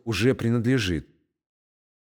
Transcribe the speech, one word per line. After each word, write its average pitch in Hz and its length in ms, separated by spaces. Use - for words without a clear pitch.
уже 113 300
принадлежит? 113 760